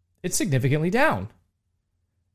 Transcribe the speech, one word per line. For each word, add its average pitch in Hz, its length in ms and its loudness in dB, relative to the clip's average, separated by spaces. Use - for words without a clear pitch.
It's 185 140 -4
significantly 151 540 0
down. 175 380 0